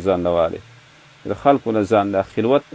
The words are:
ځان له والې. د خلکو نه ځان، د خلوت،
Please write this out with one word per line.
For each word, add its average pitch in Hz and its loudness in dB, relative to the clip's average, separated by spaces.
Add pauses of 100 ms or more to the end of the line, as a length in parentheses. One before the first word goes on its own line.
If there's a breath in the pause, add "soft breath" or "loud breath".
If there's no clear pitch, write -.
ځان 92 0
له 87 0
والې. 82 0 (640)
د 98 -6
خلکو 135 2
نه 107 0
ځان، 101 2
د 98 2
خلوت، 123 0 (120)